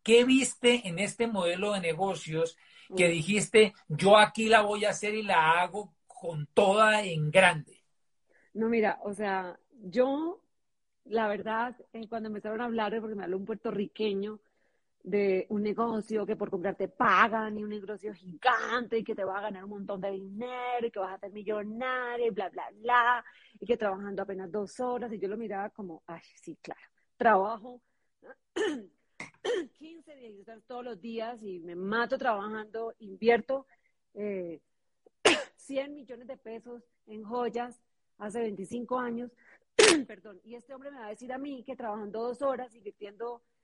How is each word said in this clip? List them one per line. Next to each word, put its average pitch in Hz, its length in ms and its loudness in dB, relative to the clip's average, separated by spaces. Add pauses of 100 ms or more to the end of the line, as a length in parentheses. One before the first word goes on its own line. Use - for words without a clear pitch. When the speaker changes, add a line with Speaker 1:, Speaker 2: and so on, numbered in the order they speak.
Speaker 1:
¿Qué 233 220 8
viste 247 640 4
en 170 100 -6
este 208 280 -2
modelo 190 460 -2
de 196 80 -2
negocios 165 760 -2 (400)
que 180 120 6
Speaker 2:
Mm. - 0 -
Speaker 1:
dijiste, 196 680 4 (140)
"Yo 190 280 8
aquí 214 320 6
la 220 140 8
voy 208 220 0
a 208 60 2
hacer 208 240 -4
y 220 80 -4
la 170 380 4
hago 185 340 -4 (120)
con 160 480 -8
toda 214 480 6
en 160 280 -2
grande"? 175 520 4 (720)
Speaker 2:
No, 220 140 0
mira, 214 360 2
o 208 100 -6
sea, 190 440 -4 (240)
yo, 269 580 0 (640)
la 220 240 0
verdad, 220 480 -4 (160)
eh, 226 160 -12
cuando 226 200 -6
empezaron 214 320 -6
a 247 60 -4
hablar, 226 340 -2
porque 214 160 -6
me 202 80 -8
habló 185 140 -4
un 196 80 -6
puertorriqueño 208 920 -4 (640)
de 190 460 2
un 208 140 -2
negocio 214 640 -2
que 202 100 -2
por 170 140 -6
comprar 190 260 -2
te 190 120 -4
pagan, 214 680 4
y 208 60 -6
un 208 60 -8
negocio 208 420 -10
gigante, 220 840 -2
y 220 60 -4
que 220 100 -6
te 202 100 -6
vas 190 140 -4
a 202 40 -8
ganar 196 220 -8
un 196 60 -12
montón 202 300 -8
de 196 120 -4
dinero, 240 760 -6
y 226 40 -2
que 214 80 -12
vas 190 160 -6
a 190 40 -14
ser 196 140 -14
millonaria, 233 960 -4
y 226 40 2
bla, 190 200 -4
bla, 165 240 -10
bla, 240 500 2 (340)
y 202 80 -12
que 233 100 2
trabajando 196 460 -4
apenas 190 300 -8
dos 202 280 -6
horas, 247 320 -4
y 220 60 -8
yo 190 100 -4
lo 208 100 -6
miraba 208 320 -6
como, 175 360 -14
"Ay, 170 140 -14 (220)
sí, 151 180 -14
claro, - 200 -14 (360)
trabajo 220 640 2 (760)
<clears throat> 294 360 -4 (880)
quince, 320 380 -20
dieciséis 214 320 -20
horas 226 180 -20
todos 247 180 -12
los 233 160 -12
días, 226 420 -8
y 185 180 -10
me 170 160 -12
mato 233 420 0
trabajando, 220 800 -4
invierto, 226 680 0 (480)
eh, 190 460 -8 (640)
<clears throat> - 320 2
cien 277 380 -8
millones 247 320 -18
de 254 100 -14
pesos 233 460 -16 (240)
en 220 180 -14
joyas 240 560 -6 (380)
hace 208 220 -6
veinticinco 226 580 -4
años", 240 320 -6 (460)
<clears throat> 330 300 8
perdón, 202 380 -18
y 220 120 -16
este 240 180 -18
hombre 269 160 -14
me 285 80 -16
va 226 80 -12
a 208 40 -10
decir 240 220 -12
a 262 60 -8
mí 269 260 -10
que 262 120 -8
trabajando 214 460 -6
dos 240 200 -6
horas, 247 320 -4
invirtiendo 214 680 -12 (220)